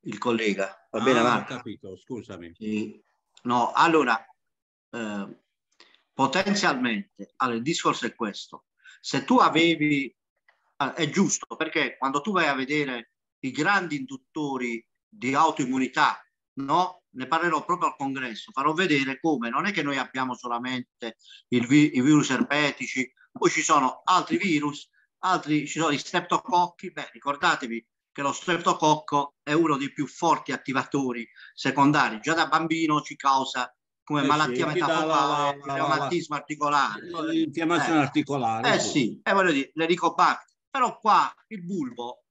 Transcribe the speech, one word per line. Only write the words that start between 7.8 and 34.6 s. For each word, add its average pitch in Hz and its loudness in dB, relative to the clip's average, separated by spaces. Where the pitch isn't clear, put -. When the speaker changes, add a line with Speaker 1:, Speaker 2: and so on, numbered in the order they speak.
Speaker 1:
è 110 -6
questo. - -10
Se 135 -4
tu 254 4
avevi, 151 2
ah, 131 -2
è 156 -2
giusto, 151 -2
perché 156 -2
quando 135 -2
tu 214 -4
vai 175 2
a 143 0
vedere 131 -4
i 135 -6
grandi 170 0
induttori 131 -6
di 120 -6
autoimmunità, 135 0
no? 165 -2
Ne 127 -10
parlerò 160 0
proprio 170 0
al - -6
congresso, 131 -8
farò 147 0
vedere 143 0
come 127 0
non 143 -2
è 202 -2
che 165 -4
noi 139 -2
abbiamo 127 -4
solamente 123 -8
il 120 2
vi-, 151 6
i 127 4
virus 147 4
erpetici, 131 -2
poi 185 2
ci 156 0
sono 139 4
altri 170 2
virus, 147 0
altri, 151 0
ci - -6
sono 156 2
gli 135 -2
streptococchi. 175 -2
Beh, 147 -12
ricordatevi 143 -2
che 147 -10
lo 139 -2
streptococco 156 0
è 147 -2
uno 156 2
dei 135 -4
più 143 -6
forti 151 0
attivatori 127 -4
secondari, 135 2
già 151 -2
da 160 2
bambino 160 0
ci 151 -14
causa 135 0
come 147 -2
Speaker 2:
Eh 135 2
sì, 139 2
Speaker 1:
malattia 151 2